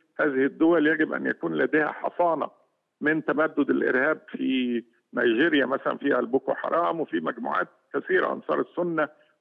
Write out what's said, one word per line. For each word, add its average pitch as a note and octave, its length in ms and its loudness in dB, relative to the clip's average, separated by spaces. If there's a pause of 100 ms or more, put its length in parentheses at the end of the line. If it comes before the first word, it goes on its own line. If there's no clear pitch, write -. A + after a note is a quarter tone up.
(200)
هذه C#3 260 2
الدول D3+ 420 4
يجب D#3 260 2
أن - 120 -4
يكون - 300 -4
لديها D3 360 0
حصانة - 580 -2 (520)
من D3+ 240 0
تمدد D3 440 0
الإرهاب. C3+ 580 2
في B2+ 560 -2 (300)
نيجيريا B2+ 520 2
مثلًا C3+ 320 -2
فيها C3+ 220 0
البوكو A#2+ 340 -2
حرام، E3+ 460 -2
وفي D#3 200 -4
مجموعات D#3 480 -4 (260)
كثيرة، D3 400 0
أنصار C#3+ 280 -2
السنة، D#3+ 480 -2 (320)